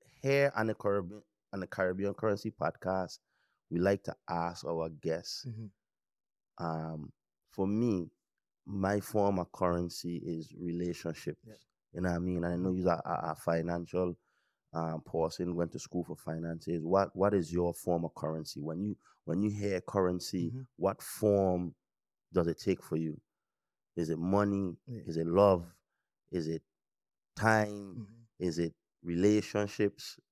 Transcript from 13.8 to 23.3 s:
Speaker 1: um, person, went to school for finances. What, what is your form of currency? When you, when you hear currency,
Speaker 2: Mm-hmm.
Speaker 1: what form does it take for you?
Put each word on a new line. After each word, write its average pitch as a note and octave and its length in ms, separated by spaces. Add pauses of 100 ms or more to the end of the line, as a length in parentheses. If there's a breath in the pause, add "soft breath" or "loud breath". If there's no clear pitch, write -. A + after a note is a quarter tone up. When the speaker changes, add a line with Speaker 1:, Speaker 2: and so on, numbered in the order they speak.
Speaker 1:
um, D#2+ 280
person, E2 540
went E2+ 180
to - 60
school - 260
for E2 100
finances. E2 680
What, F#2+ 320
what G2+ 180
is E2+ 180
your F2 220
form E2+ 320
of D#2+ 100
currency? D#2 460
When D#2+ 200
you, G#2 140 (300 soft breath)
when E2 160
you G#2 80
hear G2+ 320
currency, F2+ 680
Speaker 2:
Mm-hmm. B2+ 120 (160)
Speaker 1:
what F#2 240
form F#2+ 720 (600)
does F2 140
it E2 120
take F#2+ 220
for - 140
you? D#2+ 240 (800)